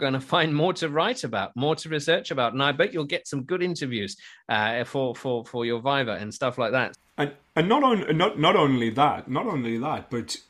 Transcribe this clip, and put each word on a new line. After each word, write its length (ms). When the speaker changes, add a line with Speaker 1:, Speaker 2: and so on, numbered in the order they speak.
Speaker 1:
gonna 160
find 340
more 200
to 140
write 360
about, 300
more 220
to 120
research 420
about, 240
and 80
I 100
bet 200
you'll 120
get 120
some 160
good 180
interviews, 540
uh, 360
for, 300
for, 300
for 220
your 140
Viva 420
and 100
stuff 260
like 140
that. 240
Speaker 2:
And, 160
and 140
not 160
on-, 320
not, 220
not 180
only 340
that, 400
not 160
only 320
that, 320
but, 260